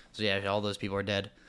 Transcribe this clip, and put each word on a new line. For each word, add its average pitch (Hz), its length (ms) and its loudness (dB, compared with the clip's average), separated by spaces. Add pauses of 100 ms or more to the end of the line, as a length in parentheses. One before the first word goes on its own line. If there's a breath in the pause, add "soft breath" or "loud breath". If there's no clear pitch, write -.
(120 loud breath)
So, 110 120 -6
yeah, 98 240 2
all 101 120 2
those 104 180 -2
people 98 200 -2
are 101 60 0
dead. 101 280 0 (180 soft breath)